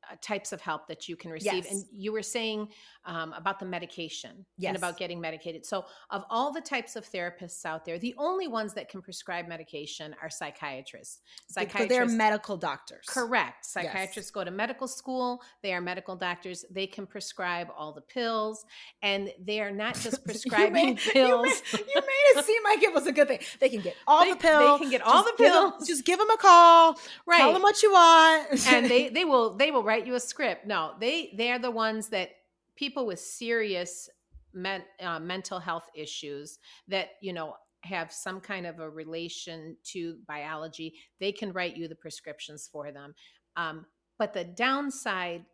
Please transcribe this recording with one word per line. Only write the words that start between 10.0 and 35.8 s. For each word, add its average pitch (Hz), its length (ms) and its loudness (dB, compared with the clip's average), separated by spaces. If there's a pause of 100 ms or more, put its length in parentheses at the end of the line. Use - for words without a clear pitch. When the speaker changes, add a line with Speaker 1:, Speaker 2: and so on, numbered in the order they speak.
Speaker 1:
are 160 80 -12
psychiatrists. 143 920 -14 (280)
Speaker 2:
Because - 60 -20
they're 202 340 -4
Speaker 1:
Psychiatrists 240 280 0
Speaker 2:
medical 214 400 0
doctors. - 520 -10
Speaker 1:
Correct. 226 540 -4
Speaker 2:
Yes. - 100 -14
Speaker 1:
Psychiatrists 190 580 -8
go 190 140 -8
to 175 80 -10
medical 240 340 -8
school. 247 560 -8 (200)
They 196 100 -6
are 180 80 -4
medical 180 340 -10
doctors. 180 560 -8
They 190 160 -8
can 196 220 -14
prescribe 175 680 -8
all 151 160 -12
the 147 100 -20
pills, 220 640 -6 (380)
and 202 380 -4
they 208 200 -6
are 202 120 -6
not 214 220 -6
just 240 240 -6
Speaker 2:
<laughs> - 0 -
You - 60 -18
Speaker 1:
prescribing 214 480 0 (220)
Speaker 2:
made, - 40 -8
Speaker 1:
pills. 254 480 4 (260)
Speaker 2:
you 220 60 -4
made, 427 160 -8
you 571 60 4
made 554 400 6
it 277 40 2
seem 440 200 2
like 415 200 4
it 381 100 2
was 294 140 0
a 285 40 -4
good 294 160 4
thing. 254 120 -2 (180)
They 269 100 2
can 226 120 -2
get 175 160 -8 (100)
all 311 180 8
Speaker 1:
They, 370 60 2
Speaker 2:
the 359 60 0
pills. 294 420 6
Speaker 1:
they 311 60 -4
can 269 80 -4
get 247 100 0
all 277 220 8
Speaker 2:
Just 453 120 -2
Speaker 1:
the 453 80 6
Speaker 2:
give 359 100 8
'em, 349 180 6
Speaker 1:
pills. - 160 -10
Speaker 2:
just 294 160 -4
give 359 160 2
'em 427 100 2
a 440 60 6
call. 339 640 10 (260)
Speaker 1:
Right. 339 120 6
Speaker 2:
Tell 285 160 6
'em 370 80 2
what 403 200 2
you 427 100 6
want. 320 560 8 (180)
<laughs> - 60 -
Speaker 1:
And 240 160 4
they, 254 200 4
they 311 160 -2
will, 240 300 2
they 285 180 0
will 247 100 2
write 214 240 0
you 247 80 -4
a 247 60 -2
script. 233 460 -6
No, 170 340 -4
they, 277 360 -4
they're 240 220 -2
the 247 120 -4
ones 220 380 -4
that 190 220 -4 (460)
people 277 300 -6
with 190 120 -6
serious 214 880 -6 (440)
men-, 185 320 -8 (160)
uh, 170 180 -8
mental 180 400 -10
health 165 360 -8